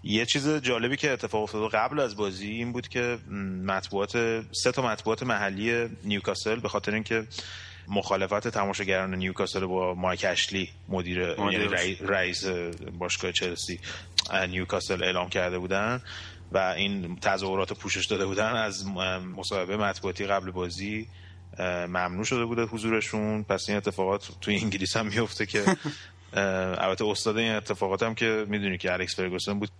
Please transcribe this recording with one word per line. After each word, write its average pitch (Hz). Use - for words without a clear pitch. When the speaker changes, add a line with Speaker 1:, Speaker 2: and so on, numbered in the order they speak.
Speaker 1:
یه 110
چیز 143
جالبی 127
که 147
اتفاق 110
افتاد 107
قبل 127
از 110
بازی 101
این 120
بود 120
که، 120
م، 98
مطبوعات، 104
سه -
تا 135
مطبوعات 110
محلی 113
نیوکاسل 104
به -
خاطر 104
اینکه 110
مخالفت 98
تماشاگران 95
نیوکاسل 92
با 92
مایک 90
اشلی، 92
مدیر، 90
Speaker 2:
مدیر 101
Speaker 1:
یعنی 101
رئی-، 92
رئیس 95
باشگاه 90
چلسی، 90
اه، 95
نیوکاسل 90
اعلام 90
کرده 90
بودن 101
و 95
این 92
تظاهرات 95
پوشش 92
داده 98
بودن، 104
از 101
م-، 92
مصاحبه 92
مطبوعاتی 98
قبل 95
بازی، 92
اه، 90
ممنوع 90
شده 120
بوده 117
حضورشون. 107
پس 101
این 104
اتفاقات 98
توی 104
انگلیس 95
هم 110
میفته 107
که، 104
Speaker 2:
<laughs> 190
Speaker 1:
اه، 95
البته 95
استاد 104
این 113
اتفاقات 101
هم 113
که 110
می‌دونی 101
که 92
الکس 90
فرگوسن 92
بود 104